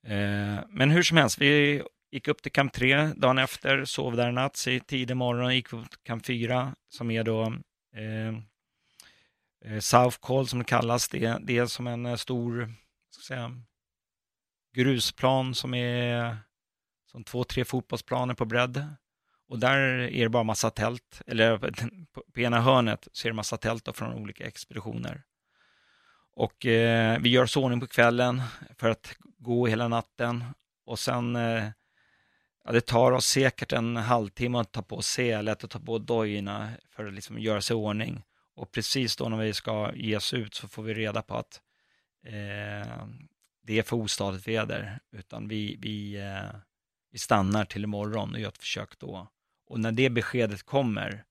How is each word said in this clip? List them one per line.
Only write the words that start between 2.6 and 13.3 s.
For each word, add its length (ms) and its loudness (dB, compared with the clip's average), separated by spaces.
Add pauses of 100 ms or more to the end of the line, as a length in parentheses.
tre 320 4 (120)
dagen 220 4
efter, 460 0
sov 320 -2
där 120 2
en 60 -2
natt, 220 -2
så 140 -2
i 100 0
tidig 360 -4
morgon 380 0
gick 180 0
vi 40 -10
upp 140 -14
till 120 -20
camp 240 -8
fyra, 480 -2 (140)
som 220 -6
är 140 0
då, 280 0 (420)
eh, 340 -6 (1400)
eh, 160 -6
South 380 6
Col 300 0
som 100 -2
det 60 -2
kallas. 440 2
Det, 340 0
det 160 0
är 80 4
som 200 -6
en, 200 -6
eh, 100 -2
stor, 560 -4 (380)
ska 120 -20
säga, 400 -10 (1120)